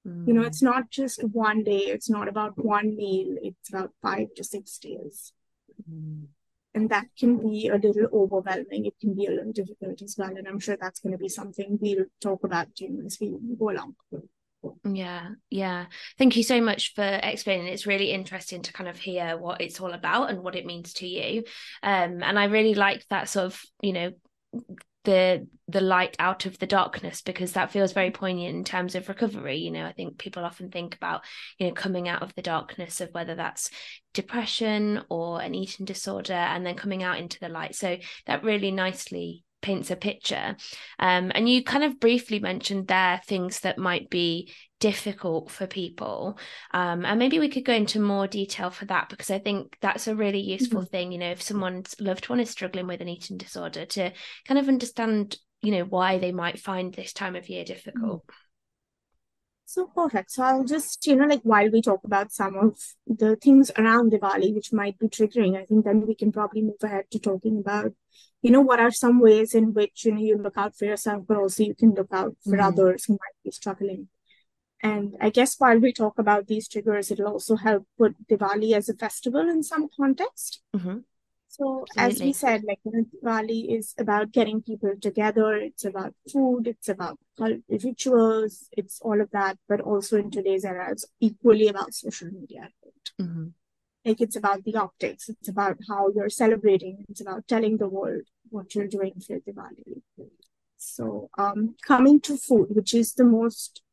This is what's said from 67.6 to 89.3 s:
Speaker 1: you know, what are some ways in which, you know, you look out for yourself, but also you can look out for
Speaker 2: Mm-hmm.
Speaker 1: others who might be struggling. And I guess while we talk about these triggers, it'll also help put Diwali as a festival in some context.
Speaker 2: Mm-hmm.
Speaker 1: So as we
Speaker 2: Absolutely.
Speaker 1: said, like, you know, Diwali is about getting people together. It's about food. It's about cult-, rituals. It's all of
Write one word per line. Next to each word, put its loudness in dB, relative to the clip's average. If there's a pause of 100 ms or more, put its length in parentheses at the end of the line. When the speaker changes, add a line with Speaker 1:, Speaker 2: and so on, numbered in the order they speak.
Speaker 1:
you 8
know, 12
what 6
are 6
some 6
ways 8
in 6
which, 0
you 4
know, -2
you 4
look -4
out -2
for -2
yourself, -2
but 2
also 2
you 2
can 8
look -2
out -2
for 2
Speaker 2:
Mm-hmm. 6
Speaker 1:
others 4
who 2
might -6
be -8
struggling. -8 (720)
And -2
I 4
guess 4
while 8
we 6
talk 0
about 4
these -2
triggers, -2
it'll -2
also 0
help 2 (100)
put 6 (120)
Diwali 2
as 0
a -4
festival -2
in 0
some -2 (100)
context. -2 (140)
Speaker 2:
Mm-hmm. -4 (500)
Speaker 1:
So -4 (100)
as 2
we 0
Speaker 2:
Absolutely. 0
Speaker 1:
said, 0
like, -4
you -6
know, 0 (180)
Diwali -2
is -8
about 0
getting 2
people -4
together. 2
It's -6
about -8 (160)
food. 2
It's -6
about -6 (180)
cult-, -2
rituals. 2
It's -8
all 2
of -2